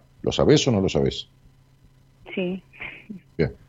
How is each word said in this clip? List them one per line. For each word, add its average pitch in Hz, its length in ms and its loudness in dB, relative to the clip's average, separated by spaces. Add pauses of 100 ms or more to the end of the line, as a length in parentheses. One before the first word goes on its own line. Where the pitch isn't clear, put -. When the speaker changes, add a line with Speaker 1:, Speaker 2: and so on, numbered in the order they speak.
(220)
Speaker 1:
¿Lo - 100 -4
sabés 143 360 4
o 131 40 2
no 101 80 2
lo 92 100 2
sabés? - 380 -2 (1080)
Speaker 2:
Sí. 185 260 -6 (760)
Speaker 1:
Bien, 78 160 -2 (180)